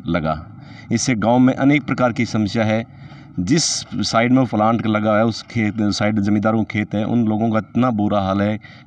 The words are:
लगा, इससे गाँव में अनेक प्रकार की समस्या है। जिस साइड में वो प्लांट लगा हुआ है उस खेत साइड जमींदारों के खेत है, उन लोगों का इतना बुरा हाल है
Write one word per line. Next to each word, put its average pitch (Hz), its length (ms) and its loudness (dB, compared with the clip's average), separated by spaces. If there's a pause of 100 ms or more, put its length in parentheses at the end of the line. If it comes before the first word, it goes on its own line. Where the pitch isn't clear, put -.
लगा, 80 280 -2 (580)
इससे 120 220 0
गाँव 113 240 2
में 127 160 4
अनेक 139 300 2
प्रकार 120 280 0
की 117 140 -2
समस्या 107 380 -2
है। 110 200 0 (560)
जिस 131 240 2 (380)
साइड 120 300 2
में 131 60 6
वो 127 80 2
प्लांट 110 400 0
लगा 107 240 0
हुआ 104 80 2
है 110 60 2
उस 113 180 -2
खेत 107 380 -2
साइड 104 400 0
जमींदारों 107 440 0
के 110 140 -4
खेत 107 160 -4
है, 107 100 -2
उन 113 200 0
लोगों 107 260 0
का 110 80 0
इतना 117 320 0
बुरा 104 300 0
हाल 98 220 0
है 107 160 -2 (280)